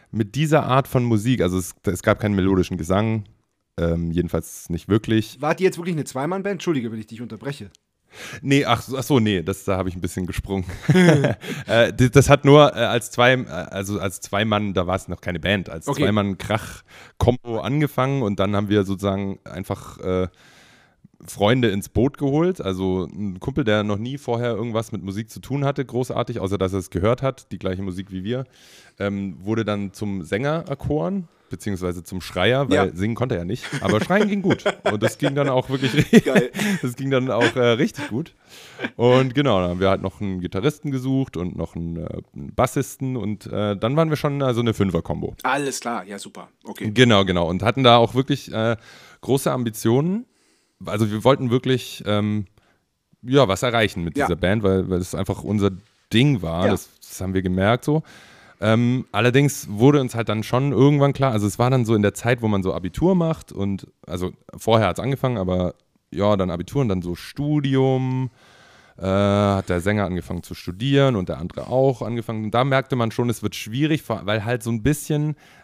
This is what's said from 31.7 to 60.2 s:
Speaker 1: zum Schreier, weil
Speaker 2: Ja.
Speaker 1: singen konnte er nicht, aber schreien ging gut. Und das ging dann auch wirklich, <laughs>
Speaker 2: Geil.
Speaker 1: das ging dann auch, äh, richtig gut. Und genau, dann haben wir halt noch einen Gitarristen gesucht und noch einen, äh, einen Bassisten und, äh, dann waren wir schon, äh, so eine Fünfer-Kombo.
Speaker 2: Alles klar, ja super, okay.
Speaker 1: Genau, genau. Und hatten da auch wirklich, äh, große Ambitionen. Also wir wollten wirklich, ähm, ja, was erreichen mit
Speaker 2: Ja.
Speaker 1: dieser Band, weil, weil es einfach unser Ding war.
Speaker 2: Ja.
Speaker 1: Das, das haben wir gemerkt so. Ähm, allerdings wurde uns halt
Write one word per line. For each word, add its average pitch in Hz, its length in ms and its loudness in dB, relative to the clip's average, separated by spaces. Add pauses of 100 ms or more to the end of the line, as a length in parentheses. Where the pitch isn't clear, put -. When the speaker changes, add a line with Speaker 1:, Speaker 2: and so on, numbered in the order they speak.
Speaker 1:
zum 92 180 -10
Schreier, 120 500 0
weil - 40 4 (120)
Speaker 2:
Ja. - 80 -8
Speaker 1:
singen 104 180 -2
konnte 123 240 -2
er 85 80 -6
nicht, 104 200 -6 (160)
aber 90 220 0
schreien 208 260 2
ging 202 120 -2
gut. 180 220 0 (280)
Und 107 120 -2
das - 160 -2
ging 139 160 -2
dann 139 120 0
auch 131 220 0
wirklich, 131 220 -2
<laughs> 147 340 6
Speaker 2:
Geil. 127 240 2 (320)
Speaker 1:
das 123 140 -4
ging 135 160 -6
dann 131 180 2
auch, 117 260 0
äh, 131 40 0 (140)
richtig 156 360 -2
gut. 135 240 -6 (640)
Und 123 400 4
genau, 127 260 4
dann 87 80 0
haben 90 100 -4
wir 95 120 4
halt 95 100 0
noch 95 200 -8
einen 95 200 -4
Gitarristen 101 480 -4
gesucht 135 480 -2
und 87 180 -6
noch 82 200 -8
einen, 85 220 -8
äh, 80 100 -8 (260)
einen 85 220 -14
Bassisten 127 600 -2
und, 104 300 -6
äh, 104 320 -2
dann 117 180 -2
waren 160 140 2
wir 151 80 0
schon, 143 240 -4
äh, 127 140 0
so 120 60 2
eine 113 120 2
Fünfer-Kombo. 82 720 -2
Speaker 2:
Alles 135 380 -4
klar, 117 220 -6
ja 98 140 -14
super, 98 320 -18 (140)
okay. - 280 -8
Speaker 1:
Genau, 107 340 6
genau. 90 220 2
Und 90 140 -2
hatten 101 220 0
da 120 140 10
auch 117 180 4
wirklich, 135 360 -2
äh, 113 240 0 (460)
große 139 300 0
Ambitionen. 131 760 0 (580)
Also 107 280 -2
wir 107 120 -2
wollten 131 280 4
wirklich, 127 560 -2
ähm, 104 380 -2 (760)
ja, 131 260 4
was 95 140 -2
erreichen 113 420 0
mit 82 140 -4
Speaker 2:
Ja. 139 80 0
Speaker 1:
dieser 87 100 0
Band, 98 280 0
weil, 95 260 2
weil 92 80 0
es 90 160 -6
einfach 98 300 -4
unser 101 260 2 (420)
Ding 127 300 4
war. 85 240 0
Speaker 2:
Ja. 104 60 4
Speaker 1:
Das, - 180 -2 (100)
das - 220 -16
haben 92 140 -2
wir 95 80 2
gemerkt 92 420 0
so. 151 160 2 (580)
Ähm, 120 520 2
allerdings 123 580 2
wurde 135 320 6
uns 123 140 -6
halt 113 120 -4